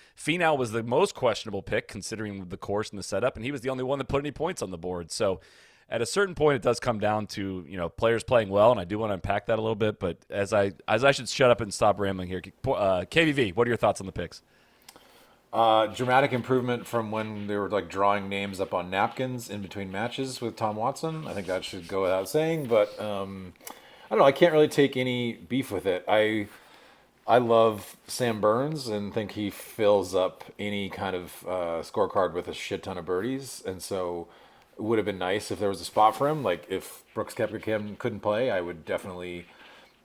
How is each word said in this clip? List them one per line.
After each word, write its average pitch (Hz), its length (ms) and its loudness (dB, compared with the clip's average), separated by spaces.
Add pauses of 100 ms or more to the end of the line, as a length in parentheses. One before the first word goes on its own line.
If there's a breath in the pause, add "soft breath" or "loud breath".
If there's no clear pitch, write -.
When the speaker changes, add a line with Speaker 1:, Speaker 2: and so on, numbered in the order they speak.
(180 soft breath)
Speaker 1:
Finau 160 380 2
was 120 180 0
the 113 100 0
most 139 320 2
questionable 104 480 -2
pick 107 240 -2
considering 101 640 -10
the 95 80 -12
course 104 320 -4
and 101 100 -12
the 90 40 -10
setup, 110 340 -2
and 110 80 -8
he 143 80 -6
was 120 80 -8
the 127 80 -4
only 127 160 -4
one 139 120 -2
that 135 120 -6
put 139 100 0
any 143 120 -8
points 170 300 -6
on 101 80 -6
the 90 80 -10
board. 87 320 -8
So 95 300 0 (500 soft breath)
at 117 140 -2
a - 20 -2
certain 190 300 -2
point, 147 200 4
it 120 60 -2
does 120 180 2
come 113 200 -2
down 107 280 0
to, 95 400 -6
you 92 100 -12
know, 85 120 -2
players 117 340 2
playing 113 260 4
well, 101 220 8
and 117 80 2
I 90 40 -4
do 104 160 -4
wanna 107 160 -2
unpack 101 320 -2
that 113 100 2
a 110 40 0
little 110 140 0
bit. 107 240 0
But 87 200 -4 (100)
as 101 240 -2
I, 101 200 4 (140)
as 113 160 2
I 139 80 8
should 127 180 -2
shut 127 200 6
up 117 120 6
and 101 120 -6
stop 104 260 4
rambling 95 280 -2
here, 90 160 -6 (240)
uh, 95 420 2
K 165 160 4
V 151 60 2
V, 127 220 2
what 117 140 2
are - 20 -2
your 113 80 0
thoughts 101 240 2
on 95 40 -10
the 92 60 -10
picks? - 320 -10 (1080 soft breath)
Speaker 2:
Uh, 110 360 6
dramatic 127 440 2
improvement 123 540 0
from 113 240 -2
when 107 380 -6
they 104 80 -2
were, 101 140 -2
like, 92 200 0
drawing 98 400 2
names 98 300 -6
up 95 140 -2
on 90 180 -2
napkins 117 580 -2
in 101 120 -8
between 95 300 -10
matches 120 500 -6
with 117 140 -6
Tom 107 200 -2
Watson. 156 520 -6
I 85 60 -8
think 90 140 -6
that 92 160 -2
should 87 240 -12
go 95 160 -2
without 95 260 0
saying, 156 380 0
but, 107 320 2
um, 98 540 -8 (160)
I - 400 -20
don't 214 100 2
know. 156 60 10
I 139 60 8
can't 175 200 6
really 151 160 6
take 139 300 2
any 123 360 -2
beef 123 380 -4
with 92 140 -2
it. 90 220 0
I, 107 400 2 (800 loud breath)
I 113 100 8
love 113 600 4 (100)
Sam 113 340 -2
Burns 127 460 0
and 101 260 -4
think 104 200 -4
he 104 180 -4
fills 101 640 2
up 92 280 0 (140)
any 101 320 -4
kind 95 260 -6
of, 87 320 -10
uh, 85 360 -4
scorecard 92 500 0
with 85 140 -4
a 82 60 -8
shit - 280 -6
ton 95 160 -8
of 87 80 -10
birdies, 117 580 -4
and 95 160 -6
so 87 480 -6 (480 loud breath)
it - 60 -10
would 110 160 2
have 98 80 2
been 95 140 -4
nice 95 320 -2
if 90 80 -6
there 101 100 2
was 90 120 -6
a - 40 -12
spot 110 300 6
for 139 120 0
him. 151 160 -2
Like, 87 240 -2
if - 360 -8 (100)
Brooks - 220 -6
Koepka 110 260 -4
Kim 107 360 -4
couldn't 107 240 -6
play, 107 280 0
I 98 100 0
would 87 260 -8
definitely, 90 600 -6 (600 loud breath)